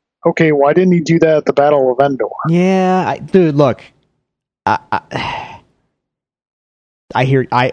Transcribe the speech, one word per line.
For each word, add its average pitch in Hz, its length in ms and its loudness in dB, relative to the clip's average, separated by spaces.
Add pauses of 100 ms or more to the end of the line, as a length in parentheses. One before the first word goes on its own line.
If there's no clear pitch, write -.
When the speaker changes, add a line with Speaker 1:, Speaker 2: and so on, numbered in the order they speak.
(260)
Speaker 1:
Okay, 165 260 2
why 143 220 2
didn't 185 200 2
he 175 60 2
do 165 200 0
that 156 180 2
at 147 80 -4
the 147 80 -2
Battle 139 380 2
of 120 140 -4
Endor? 120 220 -4 (220)
Speaker 2:
Yeah, 185 580 0
I, 127 120 -6
dude, 156 360 0
look, 139 260 0 (840)
I, - 140 0 (120)
I, - 720 -10
<sighs> - 1500 -20
I 123 100 0
hear, 131 260 0
I, 123 220 0